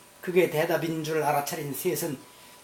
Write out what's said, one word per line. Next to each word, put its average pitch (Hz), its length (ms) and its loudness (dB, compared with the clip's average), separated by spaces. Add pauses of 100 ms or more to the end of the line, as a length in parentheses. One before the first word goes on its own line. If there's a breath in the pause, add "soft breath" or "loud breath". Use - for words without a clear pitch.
(200)
그게 175 300 4
대답인 160 520 0
줄 151 220 0
알아차린 143 500 -2
셋은 165 420 -2 (480 loud breath)